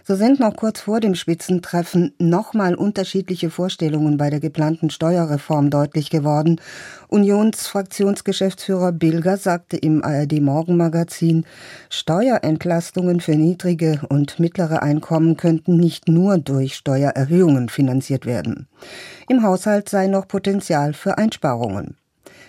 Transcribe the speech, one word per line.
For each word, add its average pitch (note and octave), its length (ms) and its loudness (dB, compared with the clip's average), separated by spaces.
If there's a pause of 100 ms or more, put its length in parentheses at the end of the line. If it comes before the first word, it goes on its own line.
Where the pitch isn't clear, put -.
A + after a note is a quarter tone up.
So G3 140 -2
sind B3+ 240 4
noch G#3+ 160 0
kurz A3 240 -4
vor G#3+ 180 -2
dem G#3+ 160 0
Spitzentreffen F3 1040 -2
nochmal F3+ 560 0
unterschiedliche F#3+ 760 -2
Vorstellungen D#3 680 0
bei C#3+ 140 0
der D3 100 -2
geplanten D#3+ 480 -2
Steuerreform D#3 800 0
deutlich D3 400 0
geworden. D3+ 500 2 (500)
Unionsfraktionsgeschäftsführer G3 1800 0
Bilger E3+ 440 0
sagte F3 400 -4
im D#3 260 2
A D3 120 -2
R D3 120 0
D D3+ 140 0
Morgenmagazin, E3 1040 0 (460)
Steuerentlastungen F3 1300 -2
für D#3 160 0
niedrige E3 720 0
und C#3+ 320 0
mittlere E3 420 0
Einkommen D#3 540 2
könnten E3+ 400 2
nicht E3 320 2
nur F3+ 300 4
durch C3+ 380 -2
Steuererhöhungen C#3 920 2
finanziert C3 560 -2
werden. A#2 440 -4 (600)
Im B3 140 4
Haushalt G3+ 480 0
sei F#3+ 160 0
noch G3 200 0
Potenzial F#3+ 680 -2
für - 240 -4
Einsparungen. A#2+ 800 -2 (500)